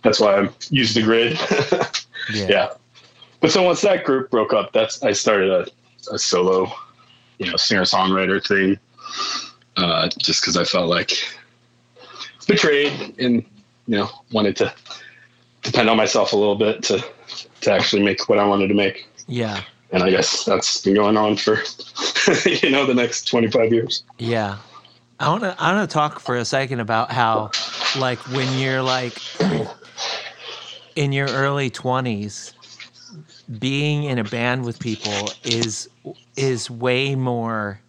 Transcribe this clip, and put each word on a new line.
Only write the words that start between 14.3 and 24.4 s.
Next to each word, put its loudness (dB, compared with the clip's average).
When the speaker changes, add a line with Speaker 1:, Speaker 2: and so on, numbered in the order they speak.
Speaker 1:
wanted 2
to 0
depend 2
on 4
myself 2
a 4
little 4
bit 0
to, 0
to 2
actually 2
make 0
what 6
I 4
wanted 2
to 2
make. 0
Speaker 2:
Yeah. -4
Speaker 1:
And 2
I 4
guess 0
that's 0
been 2
going 4
on 2
for, 2
<laughs> -2
you 2
know, 2
the 2
next 0
twenty-five 2
years. -2
Speaker 2:
Yeah. -2